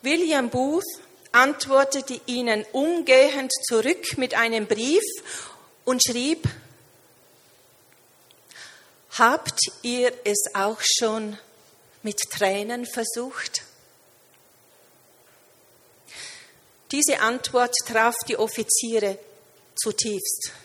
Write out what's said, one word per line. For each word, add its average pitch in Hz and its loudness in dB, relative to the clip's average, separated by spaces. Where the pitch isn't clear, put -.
William 294 2
Booth 285 0
antwortete 269 4
ihnen 240 -2
umgehend 277 4
zurück 240 0
mit 254 -2
einem 226 0
Brief 262 2
und 254 2
schrieb: 262 0
„Habt 247 2
ihr 247 0
es 208 -2
auch 202 0
schon 214 0
mit 208 -6
Tränen 208 -2
versucht?“ - -6
Diese 302 2
Antwort 240 0
traf 226 2
die - -2
Offiziere 220 0
zutiefst. - -4